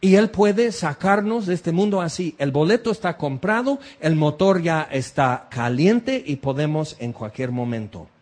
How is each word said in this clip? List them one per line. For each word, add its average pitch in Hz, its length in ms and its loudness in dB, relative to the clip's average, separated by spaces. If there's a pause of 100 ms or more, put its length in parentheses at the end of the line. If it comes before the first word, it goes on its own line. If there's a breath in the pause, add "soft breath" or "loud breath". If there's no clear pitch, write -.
Y 190 120 8
Él 208 160 4
puede 208 400 2
sacarnos 202 720 0
de 180 80 0
este 170 180 -4
mundo 196 300 2
así. 170 380 -4
El 143 100 0
boleto 185 400 2
está 190 280 -4
comprado, 214 600 -2 (220 loud breath)
el 160 160 2
motor 165 480 2
ya 160 280 0
está 131 600 0
caliente 180 760 0
y 143 120 -4
podemos 151 600 -4
en 120 160 -6
cualquier 123 380 -8
momento. 113 580 -6 (120)